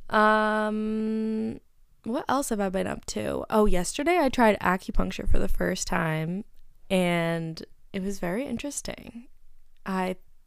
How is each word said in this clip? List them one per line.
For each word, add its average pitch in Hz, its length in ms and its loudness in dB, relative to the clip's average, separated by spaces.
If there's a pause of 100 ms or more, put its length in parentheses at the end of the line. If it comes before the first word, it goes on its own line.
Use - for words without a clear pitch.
(100)
Um, 214 1500 0 (460)
what 233 240 -4
else 277 220 0
have 208 100 -2
I 196 80 0
been 185 180 -2
up - 200 -8
to? - 440 -6
Oh, 214 160 4
yesterday 240 520 2
I 285 100 4
tried 226 320 4
acupuncture 190 680 0
for - 120 10
the 196 80 4
first 185 400 2
time, 165 560 -2 (440)
and 170 760 -2 (280)
it 190 100 -6
was 190 160 -4
very 196 280 -4
interesting. 254 840 -10 (560)
I 185 320 -4 (300)